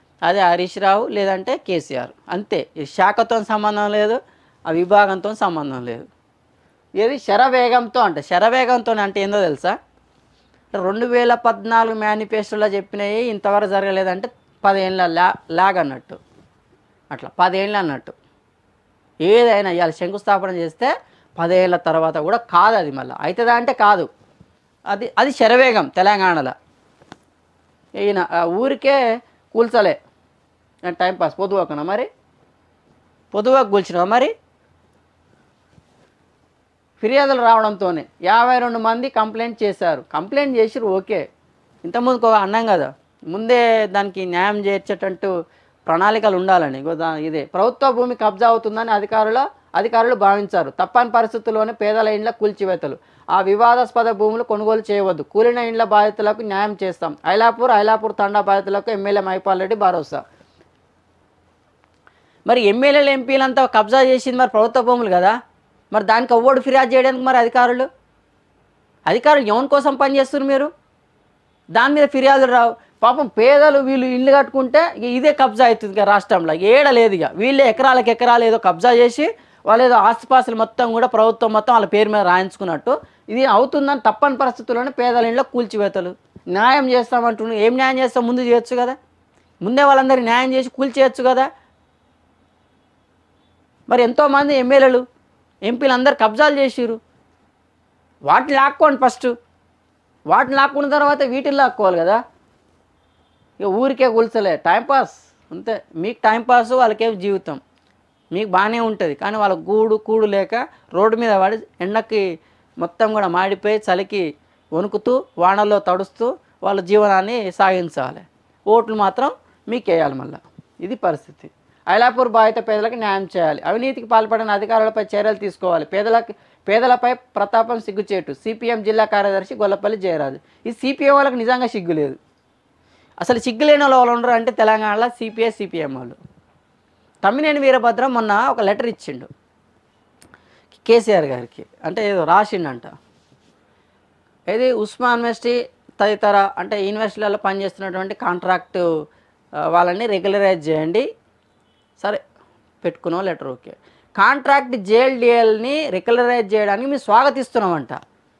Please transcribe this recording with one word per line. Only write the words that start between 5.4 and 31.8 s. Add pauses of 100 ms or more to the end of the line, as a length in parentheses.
లేదు. (880)
ఏది
శరవేగంతో
అంటే,
శరవేగంతో
అంటే
ఏందో
తెలుసా?
అంటే
రెండు
వేల
పద్నాలుగు
మేనిఫెస్టోలో
చెప్పినవి
ఇంతవరకు
జరగలేదంటే (340)
పదేళ్ళ
లా-, (120)
లాగ్
అన్నట్టు, (920)
అట్లా
పదేళ్ళు
అన్నట్టు. (1080)
ఏదైనా
ఇవాళ
శంకుస్థాపన
చేస్తే (380)
పదేళ్ల
తర్వాత
కూడా
కాదు
అది,
మళ్ళీ
అవుతుందా
అంటే
కాదు. (800)
అది,
అది
శరవేగం
తెలంగాణలో. (1500)
ఈయన,
ఆ,
ఊరికే (360)
కూల్చలే, (920)
టైంపాస్.
పొద్దువకనా